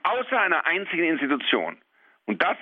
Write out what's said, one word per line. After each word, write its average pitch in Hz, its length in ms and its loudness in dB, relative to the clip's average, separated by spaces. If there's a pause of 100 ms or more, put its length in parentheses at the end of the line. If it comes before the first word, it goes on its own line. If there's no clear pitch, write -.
außer 247 360 0
einer 180 240 2
einzigen 175 400 0
Institution. 135 720 0 (480)
Und 104 180 -4
das 185 180 -2